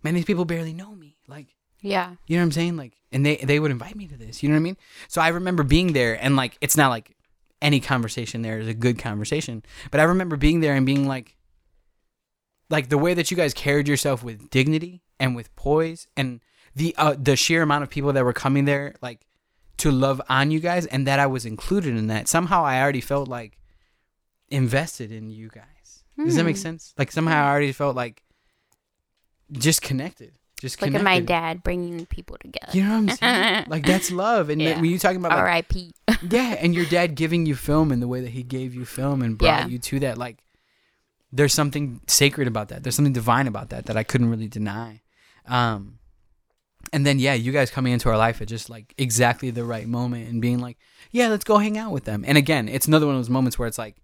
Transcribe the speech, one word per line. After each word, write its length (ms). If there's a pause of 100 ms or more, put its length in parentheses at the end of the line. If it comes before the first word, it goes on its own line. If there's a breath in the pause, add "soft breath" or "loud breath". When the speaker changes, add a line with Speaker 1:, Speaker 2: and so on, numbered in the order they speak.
Speaker 1:
"Man, 100
these 100
people 220
barely 280
know 220
me." 220 (100)
Like, 200 (340)
Speaker 2:
Yeah. 340 (120)
Speaker 1:
you 100
know 60
what 20
I'm 80
saying? 240
Like, 160 (180)
and 140
they, 120
they 220
would 120
invite 260
me 100
to 80
this. 260
You 60
know 80
what 40
I 40
mean? 140 (320 loud breath)
So 120
I 80
remember 340
being 280
there, 220 (100)
and, 140
like, 240
it's 160
not 140
like 260 (440)
any 200
conversation 600
there 180
is 100
a 40
good 260
conversation, 640 (280 loud breath)
but 80
I 40
remember 340
being 240
there 140
and 100
being 240
like, 260 (1300)
like, 200
the 80
way 160
that 180
you 60
guys 160
carried 340
yourself 360
with 260
dignity 520 (180)
and 160
with 200
poise 520 (100)
and 240 (340 soft breath)
the, 220
uh, 200
the 200
sheer 240
amount 220
of 60
people 240
that 120
were 80
coming 320
there, 360
like, 200 (560)
to 140
love 380
on 220
you 80
guys, 280
and 200
that 120
I 80
was 180
included 500
in 120
that. 200
Somehow 380
I 160
already 200
felt, 280
like, 280 (920)
invested 640
in 200
you 180
guys. 540 (140)
Does 180
that 100
make 120
Speaker 2:
Hmm. 40
Speaker 1:
sense? 360
Like, 140
somehow 340
I 40
already 220
felt, 240
like, 280 (1300)
just 300
connected. 520 (260)
Just 220
Speaker 2:
Look 60
Speaker 1:
connected. 140
Speaker 2:
at 20
my 160
dad 440
bringing 420
people 340
together. 360
Speaker 1:
You 80
know 80
what 60
I'm 120
saying? 560
Speaker 2:
<laughs> 40
Speaker 1:
Like, 160
that's 260
love. 380
And 120
Speaker 2:
Yeah. 200
Speaker 1:
when 80
you 80
talking 200
about, 140
like, 80
Speaker 2:
R 100
I 120
P. 320 (140)
<laughs> 220
Speaker 1:
yeah, 300
and 140
your 120
dad 300
giving 300
you 100
film 360
in 80
the 80
way 140
that 100
he 120
gave 300
you 120
film 360
and 160
brought 280
Speaker 2:
Yeah. 20
Speaker 1:
you 100
to 220
that, 180
like, 220 (920)
there's 220
something 540
sacred 400
about 220
that. 140
There's 120
something 180
divine 340
about 220
that 180
that 100
I 60
couldn't 260
really 180
deny. 540 (440 soft breath)
Um, 540 (920)
and 120
then, 140
yeah, 140
you 180
guys 180
coming 220
into 180
our 80
life 240
at 60
just, 220
like, 280
exactly 540
the 140
right 220
moment 420
and 120
being 180
like, 180 (340 soft breath)
"Yeah, 160
let's 160
go 140
hang 200
out 140
with 140
them." 200
And 120
again, 320
it's 180
another 180
one 100
of 40
those 100
moments 300
where 80
it's 100
like 260